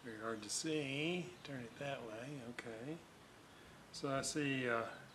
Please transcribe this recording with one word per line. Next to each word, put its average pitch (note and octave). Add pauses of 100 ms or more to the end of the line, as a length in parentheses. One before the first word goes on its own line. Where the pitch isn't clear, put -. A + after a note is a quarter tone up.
Very A2+
hard A2
to G#2
see. D#3 (180)
Turn C#3
it A#2
that C#3
way. A2+ (220)
Okay. A#2+ (920)
So -
I C3+
see, C3+
uh A#2 (340)